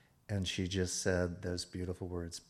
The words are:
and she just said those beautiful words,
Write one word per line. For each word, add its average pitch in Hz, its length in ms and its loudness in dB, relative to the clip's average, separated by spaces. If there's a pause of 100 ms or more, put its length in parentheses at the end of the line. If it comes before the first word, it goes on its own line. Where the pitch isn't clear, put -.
(280)
and 95 200 2
she 95 180 0
just 90 360 2
said 90 400 2
those 90 240 -2
beautiful 90 420 -4
words, 87 420 -6